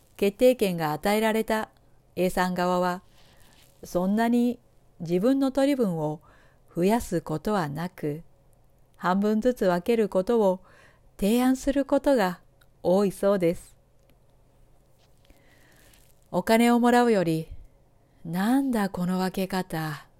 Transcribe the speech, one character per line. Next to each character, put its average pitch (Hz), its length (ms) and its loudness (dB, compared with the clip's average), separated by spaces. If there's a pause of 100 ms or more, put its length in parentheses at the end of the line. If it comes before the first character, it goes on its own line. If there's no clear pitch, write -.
(160)
決 202 220 -2
定 254 180 4
権 190 220 -2
が 151 160 -2
与 202 240 0
え - 20 -2
ら 220 140 0
れ 220 100 0
た 220 240 -4 (480)
A 180 140 0
さ 185 180 -2
ん 180 60 -4
側 180 260 0
は、 180 220 -2 (840)
そ 180 220 -2
ん 202 100 0
な 226 120 0
に 240 300 0 (420)
自 175 200 -2
分 262 180 2
の 269 120 0
取 269 180 0
り 285 80 0
分 196 220 -2
を 156 240 -6 (520)
増 170 100 -2
や 226 180 2
す 165 180 -4
こ 156 180 -6
と 214 140 -4
は 185 160 -2
な 160 220 -8
く、 156 320 -8 (760)
半 185 240 0
分 214 220 0
ず 254 100 2
つ 226 140 -2
分 180 160 2
け 233 160 0
る 214 100 0
こ 185 160 0
と 233 160 0
を 185 200 2 (580)
提 226 240 2
案 254 140 2
す 277 140 -4
る 269 140 0
こ 277 160 0
と 285 160 2
が 185 240 0 (420)
多 185 220 2
い 185 80 0
そ 196 220 0
う 202 40 0
で 175 180 0
す。 - 200 -18 (2500)
お 175 120 -2
金 226 280 4
を 240 100 4
も 240 100 4
ら 240 140 4
う 233 80 2
よ 196 100 2
り、 160 260 -2 (760)
「な 196 360 0
ん 277 100 -2
だ 208 180 0
こ 175 180 -4
の 185 120 -2
分 185 120 -2
け 190 160 -4
方、 160 600 -6 (120)